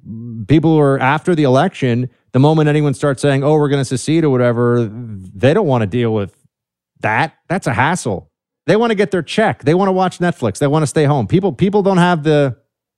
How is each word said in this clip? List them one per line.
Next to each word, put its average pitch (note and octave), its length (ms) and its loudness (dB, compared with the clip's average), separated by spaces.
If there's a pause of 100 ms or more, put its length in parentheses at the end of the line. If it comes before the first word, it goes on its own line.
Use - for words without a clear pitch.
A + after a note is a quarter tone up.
(460)
People D#3 300 4
are, C#3 220 2
after D3 340 0
the D#3 100 0
election, B2+ 640 0 (240)
the B2+ 60 2
moment D3+ 280 4
anyone D3 260 0
starts C#3+ 280 -4
saying, C#3 220 0
"Oh, D3 100 2
we're D3 160 2
gonna C#3 160 0
secede D#3 400 -2
or D3 40 2
whatever," A#2+ 640 0
they G#2+ 600 -2
don't G3+ 140 0
wanna A#2+ 200 0
deal A#2 260 -2
with G2+ 220 -4 (640)
that. A#2 340 -2 (120)
That's F#3 200 -4
a C3+ 60 -2
hassle. B2+ 580 -4 (340)
They F3 100 2
wanna A3+ 200 0
get G3 160 0
their F3+ 100 -2
check. - 420 -2
They D3 100 2
wanna F#3+ 200 2
watch F#3 260 -2
Netflix. E3 380 -2
They D3 100 0
wanna D3+ 200 0
stay D#3 180 0
home. C3+ 220 0
People, F#3 260 0
people G3 300 0
don't G3 140 2
have F3 260 2
the, D3 340 0 (400)